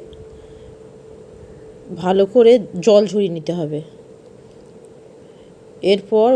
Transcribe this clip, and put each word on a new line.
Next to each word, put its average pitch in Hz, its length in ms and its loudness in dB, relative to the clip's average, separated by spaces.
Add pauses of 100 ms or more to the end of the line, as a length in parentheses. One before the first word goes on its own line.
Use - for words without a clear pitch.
(2000)
ভালো 190 220 0 (100)
করে 233 180 6 (340)
জল 208 200 4
ঝরিয়ে 185 320 -4
নিতে 165 220 -8
হবে। 151 200 -8 (2000)
এরপর 214 440 0